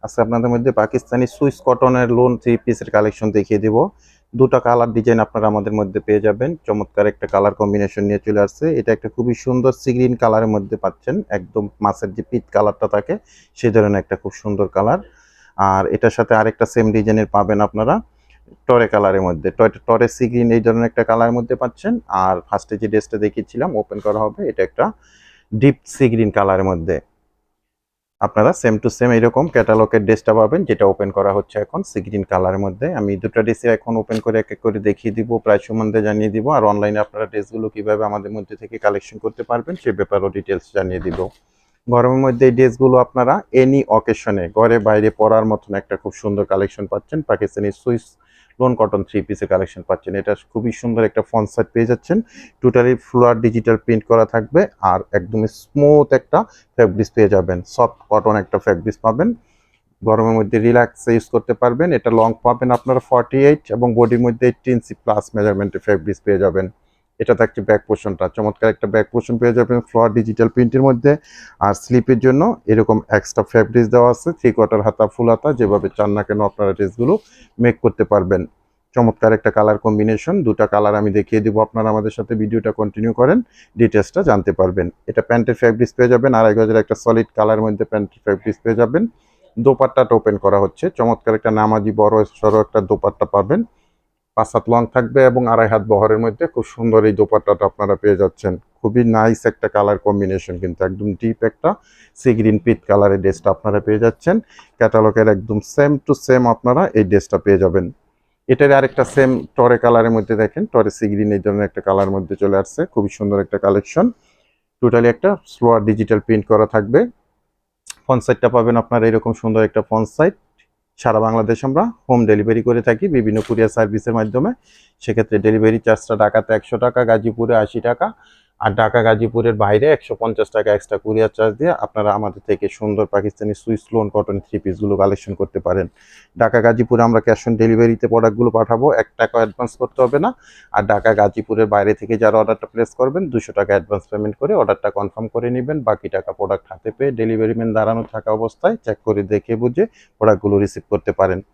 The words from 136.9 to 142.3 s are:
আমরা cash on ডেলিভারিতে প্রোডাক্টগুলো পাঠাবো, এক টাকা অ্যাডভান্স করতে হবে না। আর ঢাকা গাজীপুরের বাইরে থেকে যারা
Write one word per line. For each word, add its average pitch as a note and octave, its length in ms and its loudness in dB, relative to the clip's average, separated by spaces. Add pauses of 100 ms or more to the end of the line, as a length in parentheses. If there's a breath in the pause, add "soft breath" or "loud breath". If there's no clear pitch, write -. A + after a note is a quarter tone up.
আমরা A2+ 180 2
cash A2 200 2
on A#2+ 60 -2 (100)
ডেলিভারিতে A2+ 500 2
প্রোডাক্টগুলো A2+ 440 2
পাঠাবো, A2+ 300 2 (140)
এক - 80 -2 (120)
টাকা A2+ 200 0
অ্যাডভান্স A2+ 400 -4
করতে - 240 -6
হবে B2+ 200 0
না। A#3+ 60 0 (460 soft breath)
আর G#2 60 2 (100)
ঢাকা G#2 180 2 (100)
গাজীপুরের G#2 540 0
বাইরে G#2 260 2
থেকে G#2+ 220 -4
যারা A2 180 4